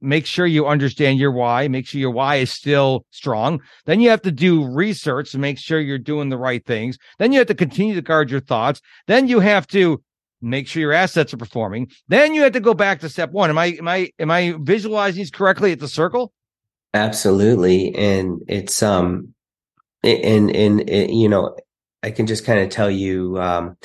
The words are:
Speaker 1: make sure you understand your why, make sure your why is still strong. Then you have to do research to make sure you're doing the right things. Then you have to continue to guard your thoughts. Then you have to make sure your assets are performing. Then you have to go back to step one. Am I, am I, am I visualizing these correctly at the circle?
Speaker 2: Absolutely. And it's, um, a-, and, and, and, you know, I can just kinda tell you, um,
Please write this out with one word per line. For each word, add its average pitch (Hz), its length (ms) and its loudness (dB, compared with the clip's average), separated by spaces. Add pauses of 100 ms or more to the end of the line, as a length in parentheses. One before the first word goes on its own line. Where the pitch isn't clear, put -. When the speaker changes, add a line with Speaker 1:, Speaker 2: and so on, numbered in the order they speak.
Speaker 1:
make 139 240 -2
sure - 200 -2
you 151 200 2
understand 139 520 0
your 139 140 2
why, 123 360 -2
make 131 180 -4
sure 143 120 -10
your 131 120 -2
why 135 260 0
is 131 160 -2
still 139 600 0
strong. 135 500 -2 (240)
Then 170 160 2
you 240 80 6
have 220 120 2
to 185 80 -2
do 156 360 2
research 143 640 -4
to 135 60 -8
make 139 180 -4
sure 160 240 -4
you're 139 160 -6
doing 143 320 -6
the 131 80 -4
right 123 300 -4
things. 120 320 -4 (200)
Then 233 140 2
you 277 60 4
have 247 100 4
to 214 60 0
continue 190 400 -2
to 170 80 -4
guard 151 280 2
your 135 100 -4
thoughts. 127 420 -2 (240)
Then 254 200 4
you 240 140 4
have 196 280 2
to 175 340 2 (400)
make 131 260 -6
sure 165 140 -4
your 147 100 0
assets 170 400 0
are 127 60 -10
performing. 110 520 -6 (180)
Then 294 260 4
you 302 80 2
have 262 100 4
to 247 80 -2
go 214 140 4
back 196 260 0
to 165 80 -10
step 160 240 -6
one. 185 160 2
Am 151 80 0
I, 170 120 2
am 170 200 -8
I, 185 300 -4
am 156 120 -2
I 175 300 0
visualizing 202 640 -2
these 156 80 -10
correctly 190 420 2
at 131 80 -8
the 143 80 -10
circle? 190 460 -4 (580)
Speaker 2:
Absolutely. 98 1040 2
And 95 540 -2
it's, - 340 -4
um, 90 500 0 (720)
a-, 117 180 2
and, 107 320 2
and, 104 360 2
and, 101 200 0
you 113 200 4
know, 95 260 0 (460)
I 98 80 -6
can 110 160 -2
just 110 200 -4
kinda 101 200 2
tell 101 240 -2
you, 95 480 -4
um, 87 460 -4